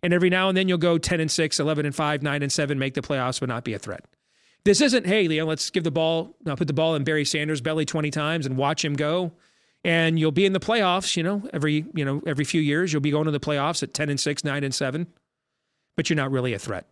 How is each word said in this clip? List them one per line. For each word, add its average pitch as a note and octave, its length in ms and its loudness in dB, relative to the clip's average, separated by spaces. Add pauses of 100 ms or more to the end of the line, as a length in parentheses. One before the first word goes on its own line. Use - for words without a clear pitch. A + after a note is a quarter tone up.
And F3 100 2
every F3+ 180 4
now F#3 180 2
and F#3+ 80 2
then F#3+ 120 2
you'll F3+ 100 2
go E3+ 200 4
ten E3 220 0
and D#3 100 0
six, D#3 300 0
eleven D3+ 260 0
and C#3 80 -4
five, D3+ 280 0
nine C#3+ 200 -2
and C#3 80 -2
seven, C#3+ 300 -2
make C3 140 -4
the C#3+ 60 -2
playoffs, C3 380 -2
but B2+ 100 -4
not A#2+ 160 -6
be A2+ 100 -4
a G2 40 -8
threat. - 260 -12 (580)
This G3+ 180 4
isn't, B3+ 260 2
"Hey, G3+ 160 4
you D#3+ 160 0
know, D#3+ 80 0
let's D#3 240 -4
give F3 140 -2
the E3 60 0
ball, D#3+ 540 0
now D3+ 100 -4
put D#3+ 120 -2
the D3 60 -2
ball D#3+ 220 2
in D3 80 0
Barry D3+ 220 2
Sanders' D3+ 360 -2
belly D#3 240 -2
twenty D3+ 260 -2
times D3+ 360 -2
and C3 100 -2
watch C#3+ 280 0
him D3 100 0
go." D#3+ 380 -2 (500)
And E3 360 4
you'll D#3 120 4
be D#3+ 140 4
in G3 80 4
the F#3+ 80 0
playoffs, F#3+ 560 2
you F3 60 0
know, G3 200 -2 (120)
every, D3+ 400 0
you D3+ 100 -2
know, C#3 220 -2
every D3+ 180 -2
few E3+ 160 0
years, D#3 320 2
you'll D3+ 80 0
be C#3+ 100 0
going D3+ 140 2
to D#3 60 0
the D3 100 -2
playoffs D3+ 420 -2
at - 120 -8
ten D3 160 -2
and C#3 100 -2
six, D3 240 -2
nine C#3+ 180 -2
and C3+ 120 -4
seven, D3 320 -2 (880)
but - 140 -2
you're D#3 80 2
not C3+ 120 0
really B2+ 220 0
a G2 60 -4
threat. F#2+ 340 -8